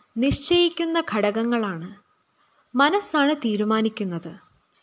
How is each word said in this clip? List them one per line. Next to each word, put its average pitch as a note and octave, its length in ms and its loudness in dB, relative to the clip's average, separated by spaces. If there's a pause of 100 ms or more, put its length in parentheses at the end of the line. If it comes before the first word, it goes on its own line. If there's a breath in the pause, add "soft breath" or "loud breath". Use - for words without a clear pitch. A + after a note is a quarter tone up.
(160)
നിശ്ചയിക്കുന്ന E4 840 2 (100)
ഘടകങ്ങളാണ്. G#3 840 -2 (800)
മനസ്സാണ് D4+ 580 2
തീരുമാനിക്കുന്നത്. G#3+ 1000 -2 (460)